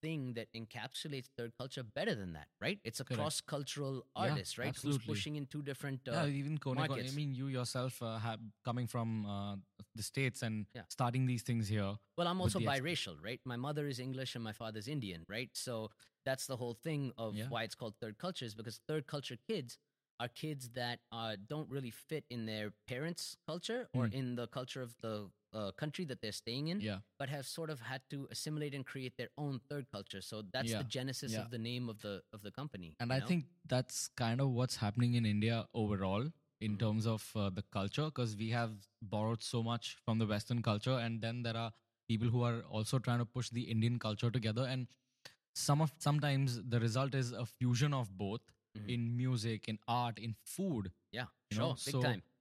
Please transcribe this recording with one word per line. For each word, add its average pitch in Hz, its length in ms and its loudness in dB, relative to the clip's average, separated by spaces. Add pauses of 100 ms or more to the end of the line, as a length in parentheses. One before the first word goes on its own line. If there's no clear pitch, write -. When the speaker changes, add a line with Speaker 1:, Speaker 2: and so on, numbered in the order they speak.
Speaker 1:
thing 151 340 -2
that 113 180 -6
encapsulates 123 800 -6
third 120 220 -4
culture 131 260 -6
better 156 320 0
than 92 180 -4
that, 76 140 -10 (140)
right? 170 240 0
It's - 160 -6
a - 20 -2
Speaker 2:
Correct. 123 160 -2
Speaker 1:
cross-cultural 143 880 -2 (100)
Speaker 2:
Yeah, 185 140 4
Speaker 1:
artist, 147 280 -2
right? 123 120 0
Speaker 2:
absolutely. 143 300 0
Speaker 1:
Who's 113 80 -8
pushing 107 280 0
in 143 120 -4
two 151 140 -6
different, 135 440 -4
Speaker 2:
Yeah, 127 160 2
Speaker 1:
uh, 151 60 4
Speaker 2:
even 143 300 0
Kone 135 200 0
Kone, - 20 0
I 156 80 4
Speaker 1:
markets. 135 280 -2
Speaker 2:
mean, 143 180 0
you 131 140 -2
yourself, 127 540 -2
uh, 113 180 -2
ha-, 110 180 -2 (260)
coming 120 240 0
from, 113 380 0
uh, 101 320 -2 (380)
the 107 80 -6
States - 380 0
and 110 320 -2
Speaker 1:
Yeah. 117 160 -10
Speaker 2:
starting 127 360 2
these 123 180 2
things 117 240 2
here 104 300 2 (200)
Speaker 1:
Well, 175 100 2
I'm 180 100 2
Speaker 2:
with 185 160 4
Speaker 1:
also 190 60 2
Speaker 2:
the 113 80 2
ex- 139 120 4
Speaker 1:
biracial, 127 420 -2
right? 113 240 -6
My 123 120 -4
mother 147 300 -2
is 127 120 -4
English 127 360 -4
and 120 80 -4
my 110 100 -4
father's 110 340 -6
Indian, 101 400 -4
right? 117 300 -4
So 110 340 -4 (320)
that's 131 240 -2
the 135 80 -2
whole 120 200 -4
thing 143 420 -2
of 110 180 -2
Speaker 2:
Yeah. 107 140 -2
Speaker 1:
why 117 140 0
it's 110 120 -6
called 110 240 -8
third 110 200 -8
culture, 175 260 -6
is 104 100 -8
because 110 220 -8 (100)
third 156 200 -2
culture 135 300 -6 (120)
kids 165 280 -4 (440)
are 123 80 0
kids 139 420 -6
that, 120 300 -2 (100)
uh, 113 260 -2 (100)
don't 151 220 -4
really 127 220 -4
fit - 380 -6
in 117 160 -4
their 107 260 -2 (160)
parents' 151 500 -4 (100)
culture 220 460 -4
or 123 140 4
Speaker 2:
Hmm. 104 60 0
Speaker 1:
in 127 220 -2
the 120 120 -4
culture 127 340 -6
of 120 180 -8
the, 104 320 -4 (220)
uh, 104 180 -2
country 151 340 -4
that 131 160 -6
they're 107 120 -4
staying 131 340 -4
in, 185 140 -2
Speaker 2:
Yeah. 104 180 -2 (180)
Speaker 1:
but 135 120 -4
have 139 180 -4
sort 160 220 -6
of 147 100 -4
had 127 300 -8
to 139 200 -6
assimilate 151 460 -4
and 135 100 -6
create 131 300 -6
their 120 220 -6
own 143 240 0
third 143 280 -6
culture. 101 320 -8
So 110 200 -6
that's 117 300 0
Speaker 2:
Yeah. 110 80 2
Speaker 1:
the - 40 0
genesis 127 480 -2
Speaker 2:
Yeah. 110 100 0
Speaker 1:
of 110 100 -6
the 123 60 -4
name 120 320 -2
of 107 120 -8
the, 101 200 -4 (120)
of 104 80 -12
the 104 100 -10
company, 92 480 -8
Speaker 2:
And 127 120 0
Speaker 1:
you 131 40 4
Speaker 2:
I 135 60 4
Speaker 1:
know? 107 60 -4
Speaker 2:
think 165 200 2 (180)
that's - 440 0
kind 120 320 2
of 139 100 4
what's 123 240 2
happening 120 400 4
in 117 100 6
India 110 480 4
overall 104 580 4 (280)
in 110 140 0
Speaker 1:
Mm-hmm. 101 40 -2
Speaker 2:
terms 107 300 2
of, 110 280 0
uh, 101 140 2
the 95 140 -4
culture, 104 480 0
'cause 117 240 0
we 110 140 -2
have 110 400 0 (120)
borrowed 110 400 0
so 117 220 0
much 117 400 -2
from 110 160 4
the 113 80 6
Western 107 340 2
culture, 113 380 4
and 117 220 -2
then 117 220 -2
there 117 120 0
are 113 160 -2 (380)
people 113 180 6
who 120 160 6
are 117 200 4
also 110 360 2
trying 120 200 4
to 120 60 4
push 120 240 -2
the 120 220 0
Indian 117 260 6
culture 110 320 2
together. 110 380 2
And 127 200 -2 (680)
some 147 260 6
of, 156 160 4
sometimes 139 680 4
the 120 160 4
result 123 360 4
is 123 160 2
a 117 140 -2
fusion 123 480 4
of 107 240 0
both 101 240 0 (360)
Speaker 1:
Mm-hmm. 104 100 -6
Speaker 2:
in 120 300 2
music, 117 500 2
in 110 200 -4
art, 120 320 2
in 110 160 -4 (100)
food. 127 460 0 (200)
Speaker 1:
Yeah, 123 140 -4 (240)
Speaker 2:
You 107 80 -2
Speaker 1:
sure, 147 120 4
Speaker 2:
know? 147 140 2
Speaker 1:
big 139 100 -2
Speaker 2:
So 131 100 4
Speaker 1:
time. 120 180 2 (200)